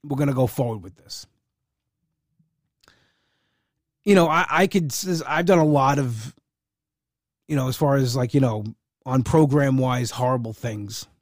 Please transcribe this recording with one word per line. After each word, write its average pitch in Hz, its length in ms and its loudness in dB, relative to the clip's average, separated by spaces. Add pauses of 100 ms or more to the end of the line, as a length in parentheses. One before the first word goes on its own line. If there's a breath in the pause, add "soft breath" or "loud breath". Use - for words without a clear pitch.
We're 143 140 -6
gonna 143 160 0
go 127 140 0
forward 113 340 -4
with 98 140 -20
this. - 320 -20 (2750)
You 208 100 4
know, 175 140 6
I, 165 200 2
I 175 200 2
could, 165 240 -2
s-, 170 340 -6
I've 160 220 -2
done 185 100 6
a 160 80 6
lot 143 320 4
of, 120 380 -6 (1120)
you 151 80 -4
know, 131 120 -2
as 127 80 -4
far 139 200 2
as, 127 200 0
like, 123 200 -2
you 143 40 4
know, 110 240 0 (400)
on 127 200 0
program-wise, 131 880 2
horrible 123 420 -4
things. 107 540 -12 (140)